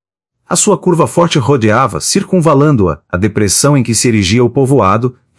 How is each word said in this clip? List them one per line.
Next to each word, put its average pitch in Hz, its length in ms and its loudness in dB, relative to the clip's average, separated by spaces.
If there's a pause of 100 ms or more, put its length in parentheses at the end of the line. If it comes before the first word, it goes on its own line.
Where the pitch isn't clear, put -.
(480)
A 175 80 -2
sua 202 220 0
curva 165 280 0
forte 170 320 0
rodeava, 110 640 0
circunvalando-a, 147 1040 0
a 90 120 -6
depressão 104 580 0
em 131 60 2
que 113 120 -4
se 123 140 -2
erigia 110 340 2
o 120 60 2
povoado, 120 680 0 (240)